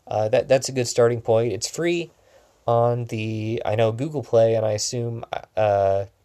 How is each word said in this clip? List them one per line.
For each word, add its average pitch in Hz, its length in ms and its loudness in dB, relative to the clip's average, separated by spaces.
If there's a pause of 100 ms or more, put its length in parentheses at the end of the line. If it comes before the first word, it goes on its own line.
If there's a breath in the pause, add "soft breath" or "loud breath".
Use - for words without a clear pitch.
Uh, 107 220 -2
that, 120 200 0
that's 131 200 2
a 131 40 -8
good 123 160 -2
starting 120 320 2
point. 113 320 0
It's - 160 -6
free 170 420 -4 (560 soft breath)
on 120 400 2
the, 110 580 -4
I 104 100 -2
know, 110 180 2
Google 139 300 -6
Play, 113 320 4
and 110 100 0
I 110 80 0
assume, 117 520 -6 (320)
uh, 98 500 2 (180)